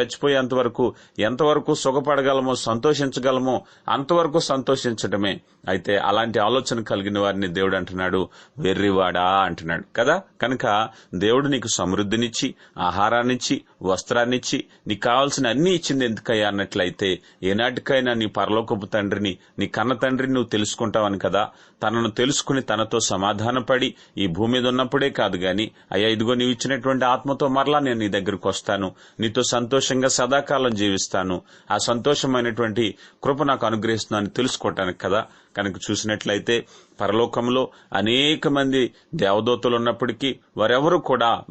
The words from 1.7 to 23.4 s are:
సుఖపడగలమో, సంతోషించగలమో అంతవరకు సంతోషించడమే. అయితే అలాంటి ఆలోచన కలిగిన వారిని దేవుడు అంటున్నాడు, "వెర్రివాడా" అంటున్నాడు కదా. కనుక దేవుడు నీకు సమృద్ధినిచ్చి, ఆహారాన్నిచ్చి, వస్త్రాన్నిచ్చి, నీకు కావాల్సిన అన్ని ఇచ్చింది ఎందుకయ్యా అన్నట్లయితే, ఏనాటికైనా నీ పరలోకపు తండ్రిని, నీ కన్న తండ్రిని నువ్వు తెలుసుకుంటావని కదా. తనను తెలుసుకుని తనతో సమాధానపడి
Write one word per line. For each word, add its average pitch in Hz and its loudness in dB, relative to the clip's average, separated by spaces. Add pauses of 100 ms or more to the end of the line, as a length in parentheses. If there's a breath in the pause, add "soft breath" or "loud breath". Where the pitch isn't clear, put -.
సుఖపడగలమో, 135 2
సంతోషించగలమో 131 0 (260 loud breath)
అంతవరకు 156 2
సంతోషించడమే. 117 -2 (280 soft breath)
అయితే 95 0
అలాంటి 107 0
ఆలోచన 117 0
కలిగిన 101 -2
వారిని 98 0
దేవుడు 95 0
అంటున్నాడు, 92 -2 (300 loud breath)
"వెర్రివాడా" 92 2
అంటున్నాడు 87 0 (120)
కదా. 147 2 (200)
కనుక 117 0 (260 loud breath)
దేవుడు 117 2
నీకు 123 -2
సమృద్ధినిచ్చి, 104 -2 (240 loud breath)
ఆహారాన్నిచ్చి, 117 0 (200)
వస్త్రాన్నిచ్చి, 120 0 (220 soft breath)
నీకు 104 -4
కావాల్సిన 135 2
అన్ని 151 2
ఇచ్చింది 135 0
ఎందుకయ్యా 110 0
అన్నట్లయితే, 95 -2 (240 loud breath)
ఏనాటికైనా 123 0
నీ 113 0
పరలోకపు 104 -2
తండ్రిని, 101 -2 (200 soft breath)
నీ 98 -2
కన్న 113 -2
తండ్రిని 131 0
నువ్వు 123 0
తెలుసుకుంటావని 107 0
కదా. 95 0 (340 loud breath)
తనను 113 0
తెలుసుకుని 135 -2
తనతో 110 -2
సమాధానపడి 113 0 (240 loud breath)